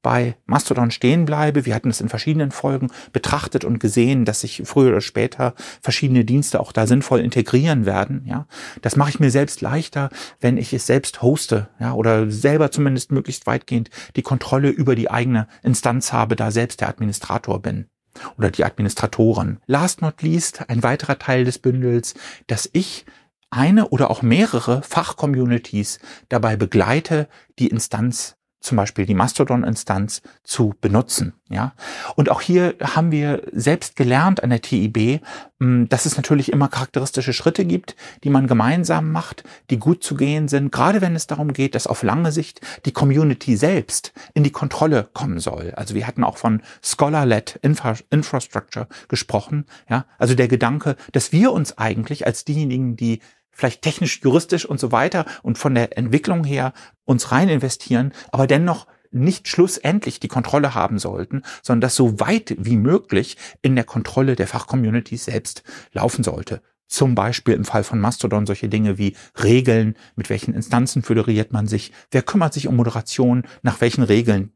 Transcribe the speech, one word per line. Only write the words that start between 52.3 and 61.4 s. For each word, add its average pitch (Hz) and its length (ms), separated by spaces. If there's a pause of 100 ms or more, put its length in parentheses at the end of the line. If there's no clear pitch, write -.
diejenigen, 131 520
die 113 240 (300)
vielleicht - 320
technisch, - 400
juristisch 160 420
und 143 140
so 123 140
weiter 151 340 (160)
und 120 160
von 135 160
der 120 240
Entwicklung 147 460
her 135 280 (320)
uns 123 280
rein 160 160
investieren, 131 640 (180)
aber 135 160
dennoch 160 400 (240)
nicht 151 380
schlussendlich - 720
die - 80
Kontrolle 131 480
haben 104 240
sollten, 95 420 (200)